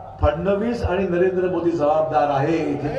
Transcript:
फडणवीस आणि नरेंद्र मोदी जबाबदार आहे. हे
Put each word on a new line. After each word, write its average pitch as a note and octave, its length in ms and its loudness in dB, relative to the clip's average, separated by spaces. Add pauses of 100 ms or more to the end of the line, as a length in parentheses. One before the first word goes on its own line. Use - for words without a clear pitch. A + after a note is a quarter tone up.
(200)
फडणवीस G3+ 640 0
आणि F#3 260 0
नरेंद्र F3+ 400 2
मोदी E3+ 220 0
जबाबदार D3+ 600 2
आहे. C#3+ 260 0
हे C#3+ 320 -2 (100)